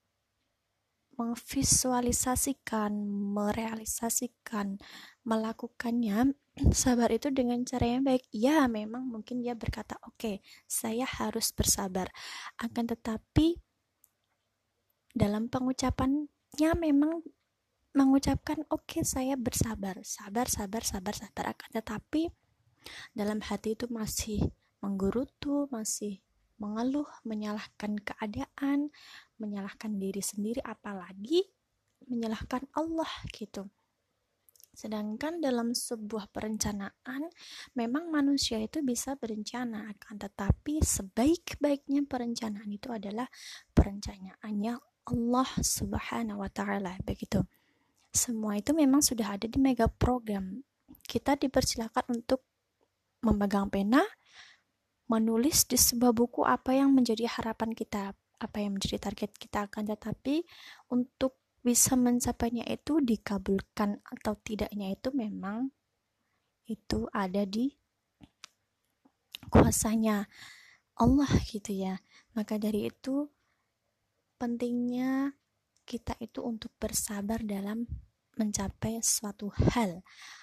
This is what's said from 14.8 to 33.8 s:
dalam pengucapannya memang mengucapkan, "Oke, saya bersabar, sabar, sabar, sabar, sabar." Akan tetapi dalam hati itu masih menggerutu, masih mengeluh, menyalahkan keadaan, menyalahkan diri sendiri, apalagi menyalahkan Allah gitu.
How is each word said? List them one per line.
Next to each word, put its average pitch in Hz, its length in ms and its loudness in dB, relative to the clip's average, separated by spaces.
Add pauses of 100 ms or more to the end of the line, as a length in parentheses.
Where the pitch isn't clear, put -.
dalam 214 320 2
pengucapannya 262 1200 0 (120)
memang 311 400 4 (720)
mengucapkan, 277 760 4
"Oke, - 360 -2
saya 269 320 0
bersabar, 214 640 -4
sabar, 208 480 -4
sabar, 202 320 -4
sabar, 202 320 -4
sabar." - 400 -6
Akan - 160 -18
tetapi 226 560 -2 (880)
dalam 214 240 -2
hati 214 400 -4
itu 240 80 -6
masih 220 640 -2 (320)
menggerutu, 233 880 -2
masih 214 500 -6 (340)
mengeluh, 240 560 -2 (160)
menyalahkan 214 720 -6
keadaan, 277 960 -4 (480)
menyalahkan 202 560 -6
diri 196 240 -2
sendiri, 214 400 -2
apalagi 202 800 -2 (640)
menyalahkan 240 720 -4
Allah 320 320 -2 (240)
gitu. 202 320 -10 (1080)